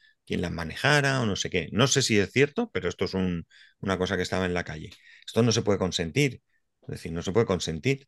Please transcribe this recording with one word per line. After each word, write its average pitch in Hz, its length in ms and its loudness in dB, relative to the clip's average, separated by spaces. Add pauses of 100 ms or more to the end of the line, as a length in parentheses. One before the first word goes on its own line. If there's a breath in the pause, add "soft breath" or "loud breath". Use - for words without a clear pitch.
(260)
quien 92 160 -2
las 87 100 -2
manejara 131 680 0
o 120 40 0
no 98 100 0
sé - 140 -4
qué. - 240 -2
No 120 140 4
sé 135 140 2
si 113 160 2
es 95 140 2
cierto, 143 400 0
pero 90 180 -4
esto 95 160 -2
es - 80 -2
un, 92 320 -2 (360 soft breath)
una 95 160 0
cosa 92 180 0
que 90 80 -2
estaba 92 220 -2
en 90 80 -2
la 87 100 -2
calle. 78 280 -12 (340 soft breath)
Esto - 180 2
no 120 80 4
se 113 100 2
puede 104 180 2
consentir. 95 640 -2 (420)
Es - 40 -20
decir, 107 240 -10
no 85 100 -4
se 90 120 -4
puede 113 120 4
consentir. 92 640 -2